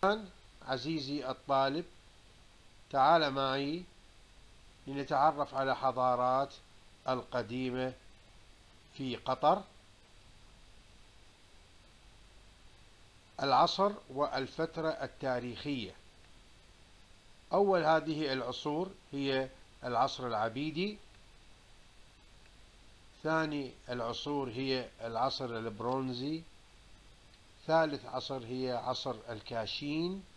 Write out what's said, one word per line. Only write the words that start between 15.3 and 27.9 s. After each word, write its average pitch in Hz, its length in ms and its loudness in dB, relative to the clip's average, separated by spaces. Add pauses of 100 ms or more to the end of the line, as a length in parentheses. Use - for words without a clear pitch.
أول 190 320 4
هذه 156 480 4
العصور 147 580 -2 (220)
هي 135 360 0 (360)
العصر 127 420 0
العبيدي. 143 720 -2 (2250)
ثاني 151 500 0 (160)
العصور 123 600 -2
هي 127 400 -2 (120)
العصر 117 440 -2
البرونزي. 123 1000 -4 (1200)
ثالث 156 400 2